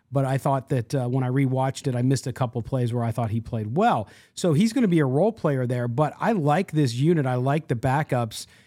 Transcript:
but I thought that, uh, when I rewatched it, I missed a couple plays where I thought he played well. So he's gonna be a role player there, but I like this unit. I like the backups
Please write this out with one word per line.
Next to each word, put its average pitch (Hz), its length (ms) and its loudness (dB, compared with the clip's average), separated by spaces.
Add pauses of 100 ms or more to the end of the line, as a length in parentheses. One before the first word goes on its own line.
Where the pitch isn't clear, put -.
(120)
but 135 140 2
I 135 140 0
thought 135 300 -2
that, 135 260 -2
uh, 127 120 -2
when 131 160 0
I 127 60 -2
rewatched 131 560 0
it, 127 100 -2
I 120 60 0
missed 131 240 2
a 127 80 -6
couple 123 300 -4
plays 123 280 -2
where 120 120 -2
I 117 80 -2
thought 117 180 -4
he 113 120 -2
played 113 360 -6
well. 190 300 2 (260)
So 170 200 0
he's 220 200 2
gonna 247 140 2
be 170 100 4
a 147 80 4
role 151 260 2
player 135 360 -2
there, 123 200 -2
but 135 320 0
I 208 120 0
like 160 400 0
this 143 240 0
unit. 147 320 2
I 127 80 0
like 139 320 0
the 135 80 -2
backups 127 720 -2 (200)